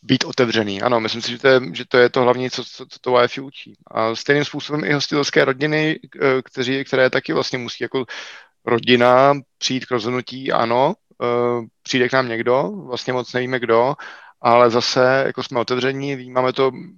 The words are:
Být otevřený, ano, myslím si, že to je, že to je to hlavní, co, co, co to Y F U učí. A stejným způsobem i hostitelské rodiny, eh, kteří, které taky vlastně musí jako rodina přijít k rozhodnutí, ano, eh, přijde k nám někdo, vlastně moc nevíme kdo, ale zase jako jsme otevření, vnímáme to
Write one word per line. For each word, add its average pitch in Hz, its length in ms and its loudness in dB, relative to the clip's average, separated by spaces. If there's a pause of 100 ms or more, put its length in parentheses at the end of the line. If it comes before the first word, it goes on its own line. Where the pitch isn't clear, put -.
Být 127 220 0
otevřený, 110 580 -2
ano, 120 180 2
myslím 110 220 -6
si, 117 80 -8
že 120 80 -10
to 139 100 2
je, 131 120 6 (120)
že 123 160 -10
to 131 100 2
je 120 100 6
to 131 140 0
hlavní, 123 280 0
co, 120 140 -10
co, - 220 -18
co - 140 -20
to 123 140 -2
Y 120 100 4
F 120 140 -6
U 135 80 -12
učí. - 280 -20 (120)
A 113 280 -4
stejným 143 300 0
způsobem 147 400 -8
i - 80 -2
hostitelské 147 520 0
rodiny, 151 560 -2 (220)
eh, 131 200 0
kteří, 135 420 -6
které 131 260 2
taky 135 220 -4
vlastně 135 260 -4
musí 117 260 -10
jako 127 200 -4 (600)
rodina 123 720 6 (240)
přijít 127 280 -4
k - 40 -8
rozhodnutí, 127 640 -4
ano, 120 420 0 (280)
eh, 120 440 -2 (160)
přijde 123 260 0
k - 40 -4
nám 131 160 2
někdo, 123 420 0 (160)
vlastně 127 260 -8
moc 127 200 -6
nevíme 127 280 -4
kdo, 117 340 2 (460)
ale 120 300 6
zase 127 560 2
jako - 160 -6
jsme 123 180 -4
otevření, 135 560 -4
vnímáme 127 360 -2
to 131 200 0 (240)